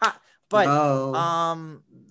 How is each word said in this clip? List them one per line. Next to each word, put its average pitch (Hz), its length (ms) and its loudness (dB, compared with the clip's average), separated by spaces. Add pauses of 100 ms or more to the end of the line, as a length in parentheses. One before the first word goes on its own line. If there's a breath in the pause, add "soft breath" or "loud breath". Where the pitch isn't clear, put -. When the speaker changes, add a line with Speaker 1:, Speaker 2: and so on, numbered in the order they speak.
Speaker 1:
Ha! - 160 -2 (300 soft breath)
But, 196 200 4
Speaker 2:
Oh. 139 460 2
Speaker 1:
um, 165 680 -4 (300)